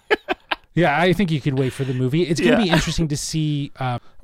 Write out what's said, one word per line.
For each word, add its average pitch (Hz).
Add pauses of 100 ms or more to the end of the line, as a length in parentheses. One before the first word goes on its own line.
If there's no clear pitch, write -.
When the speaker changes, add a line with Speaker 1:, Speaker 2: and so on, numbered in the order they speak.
Speaker 1:
<laughs> 415 (560)
Speaker 2:
Yeah, 156
I 180
think 185
you 147
could 135
wait 131
for 135
the 131
movie. 127
It's 151
gonna -
Speaker 1:
Yeah. 233
Speaker 2:
be 175
interesting 165
to 147
see, 151
uh, 123 (240)